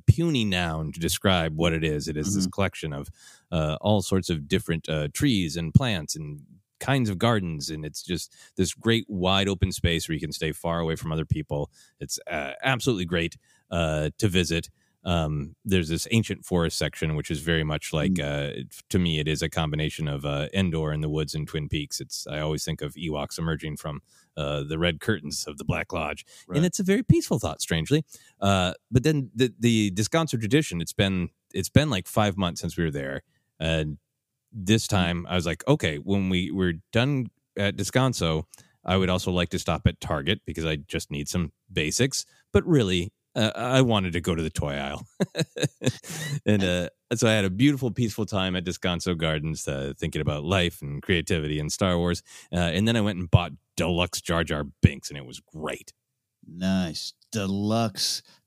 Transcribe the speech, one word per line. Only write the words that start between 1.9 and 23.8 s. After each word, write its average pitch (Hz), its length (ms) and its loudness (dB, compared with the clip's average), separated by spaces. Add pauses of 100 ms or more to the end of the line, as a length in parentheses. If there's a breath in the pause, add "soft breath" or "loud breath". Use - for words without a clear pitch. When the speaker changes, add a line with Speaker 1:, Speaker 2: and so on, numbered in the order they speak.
Speaker 1:
It 76 80 -6
is 76 180 -2
this 98 100 2
Speaker 2:
Mm-hmm. 92 60 -2
Speaker 1:
collection 90 420 -2
of, 71 160 -8 (420 loud breath)
uh, 78 300 0
all 104 220 4
sorts - 260 0
of 76 180 -2
different, 85 420 -2
uh, 76 240 0
trees 95 440 0
and 82 180 -4
plants 104 400 2
and 73 280 -10 (360)
kinds 131 300 0
of 92 100 -2
gardens, 90 520 0
and 78 140 -8
it's 73 180 -12
just - 300 -6 (240 loud breath)
this 92 180 0
great 113 340 2
wide 98 400 2
open 95 240 0
space 82 360 0
where 82 60 -2
you 73 60 -4
can 78 100 -6
stay 78 220 -4
far 85 260 -2
away 80 160 0
from 80 160 -6
other 78 140 -2
people. 73 460 -4 (280 soft breath)
It's, - 220 -10 (100)
uh, 71 220 -4 (100)
absolutely 117 440 0
great, 85 300 -2 (340 soft breath)
uh, 78 480 0
to 107 100 2
visit. 85 400 2 (360)
Um, 78 500 0 (100)
there's 92 240 2
this 82 220 -2
ancient 107 340 2
forest 85 320 0
section, 78 380 -2
which 73 160 -4
is 78 100 -2
very 80 220 2
much 76 300 -4
like, 76 220 2
Speaker 2:
Mm. 80 100 -2
Speaker 1:
uh, 71 480 -4
f-, - 180 -18
to 101 80 2
me, 82 220 2
it 73 80 -2
is 78 120 0
a 82 80 -2
combination 76 600 -2
of, 71 160 -4
uh, 71 280 -2
Endor 82 380 0
and 76 120 -2
the 78 60 -2
woods 76 240 -2
and 76 140 -4
Twin 76 220 -6
Peaks. - 320 -4
It's, - 260 -10
I 73 140 -6
always 76 240 -2
think 80 180 -6
of 71 120 -8
Ewoks 76 440 -6
emerging 80 380 -4
from, 73 240 -10 (360 soft breath)